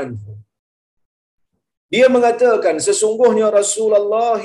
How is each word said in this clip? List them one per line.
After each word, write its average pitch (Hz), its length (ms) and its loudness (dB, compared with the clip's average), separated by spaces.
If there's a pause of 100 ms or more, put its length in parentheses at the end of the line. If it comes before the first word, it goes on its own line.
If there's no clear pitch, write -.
anhu. 110 300 -12 (1600)
Dia 247 120 4 (100)
mengatakan, 233 580 2 (120)
sesungguhnya 220 600 0 (140)
Rasulullah 214 840 -2